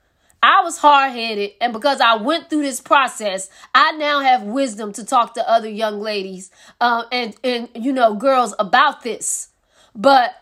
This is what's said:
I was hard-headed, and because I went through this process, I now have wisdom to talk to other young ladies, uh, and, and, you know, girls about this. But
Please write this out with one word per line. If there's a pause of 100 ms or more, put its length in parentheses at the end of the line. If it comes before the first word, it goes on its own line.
(420)
I
was
hard-headed,
and
because
I
went
through
this
process, (260)
I
now
have
wisdom
to
talk
to
other
young
ladies, (300)
uh,
and,
and,
you
know,
girls
about
this. (440)
But